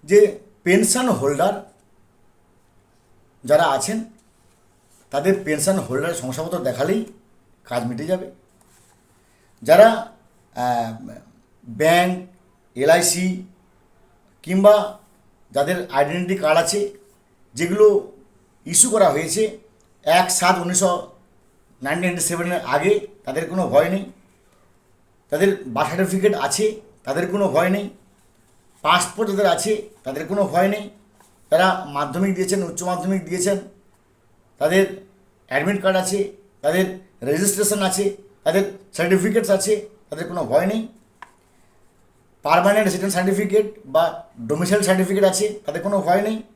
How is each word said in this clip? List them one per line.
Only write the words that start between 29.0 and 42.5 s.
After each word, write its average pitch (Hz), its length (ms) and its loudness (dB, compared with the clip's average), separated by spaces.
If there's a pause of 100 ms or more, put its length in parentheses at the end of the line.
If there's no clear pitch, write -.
যাদের 196 140 0
আছে, 202 440 0 (140)
তাদের 139 240 -8
কোনো 202 160 0
ভয় 180 240 2
নেই। 202 220 -4 (600)
তারা 175 360 2
মাধ্যমিক 147 500 -4
দিয়েছেন, 185 280 -2
উচ্চ 170 200 -10
মাধ্যমিক 180 420 -4
দিয়েছেন, 180 320 -2 (1000)
তাদের 190 480 0 (420)
অ্যাডমিট 156 340 -2
কার্ড 190 160 2
আছে, 196 360 -2 (280)
তাদের 185 380 0 (240)
রেজিস্ট্রেশন 196 600 -2
আছে, 196 340 -2 (260)
তাদের 190 360 -2 (140)
সার্টিফিকেটস 185 560 0
আছে, 202 400 0 (200)
তাদের 165 180 -10
কোনো 175 160 -6
ভয় 139 220 0
নেই। 220 220 -2 (1600)
পার্মানেন্ট 196 420 2